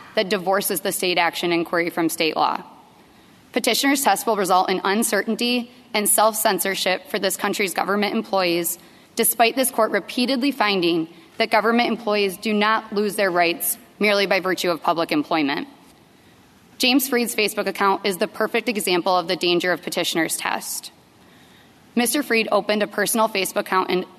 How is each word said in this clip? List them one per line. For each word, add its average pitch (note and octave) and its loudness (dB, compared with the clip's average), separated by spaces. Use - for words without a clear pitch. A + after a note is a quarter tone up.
that G#3 0
divorces G3 0
the G3 -2
state F3+ 0
action E3+ 0
inquiry E3+ 0
from E3 -2
state D#3+ -2
law. - 0
Petitioner's C4+ 0
test G3 2
will A3+ 2
result F#3 2
in F#3 0
uncertainty A3+ 0
and G#3 0
self-censorship G3 0
for G#3 -4
this F#3+ -2
country's G3 -2
government G3+ 0
employees, F3+ 0
despite A#3 2
this B3+ 0
court G#3+ 0
repeatedly B3 0
finding F3 0
that A3 0
government A3+ 4
employees G#3 -2
do A3 -2
not G#3+ 0
lose G3+ -2
their G3 2
rights E3+ 0
merely G3+ 2
by F#3 2
virtue F3+ 0
of D#3+ -2
public E3+ 0
employment. D3+ -2
James B3+ 2
Freed's A#3+ 0
Facebook G3+ -2
account G3 0
is F#3 -2
the G#3+ -2
perfect A3 -2
example F#3 0
of E3+ 0
the F#3 -2
danger F3 0
of D#3 -4
petitioner's - -2
test. - -8
Mister A#3+ 0
Freed A3+ 0
opened G#3 2
a G3+ 2
personal A3 0
Facebook G3 -2
account - 0
in, F3+ 0